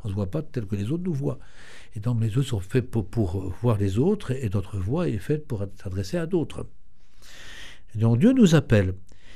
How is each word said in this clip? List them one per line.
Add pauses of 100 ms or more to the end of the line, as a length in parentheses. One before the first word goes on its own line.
on
se
voit
pas
tel
que
les
autres
nous
voient. (560)
Et
donc
les
autres
sont
faits
pour,
pour (220)
voir
les
autres,
et
notre
voix
est
faite
pour (160)
s'adresser
à
d'autres. (1300)
Et
donc
Dieu
nous
appelle, (400)